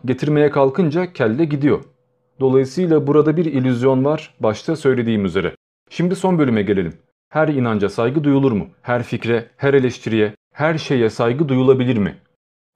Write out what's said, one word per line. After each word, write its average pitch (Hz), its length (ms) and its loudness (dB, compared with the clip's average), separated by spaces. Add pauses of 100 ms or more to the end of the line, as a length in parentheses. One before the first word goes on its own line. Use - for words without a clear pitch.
getirmeye 147 440 0
kalkınca 151 640 0
kelle 120 320 0
gidiyor. 143 380 0 (560)
Dolayısıyla 135 680 2
burada 151 300 2
bir 175 80 0
illüzyon 131 600 0
var, 151 340 -4
başta 117 360 -2
söylediğim 117 500 0
üzere. 87 300 -2 (340)
Şimdi 175 260 -2
son 180 240 0
bölüme 120 220 2
gelelim. 95 320 -2 (360)
Her 156 180 0
inanca 113 420 -2
saygı 127 340 -2
duyulur 139 280 2
mu? 98 160 -4 (140)
Her 120 220 -2
fikre, 117 420 -4 (120)
her 139 160 0
eleştiriye, 110 600 0 (200)
her 160 240 -2
şeye 120 320 0
saygı 131 400 -2
duyulabilir 127 480 2
mi? 92 180 -2 (600)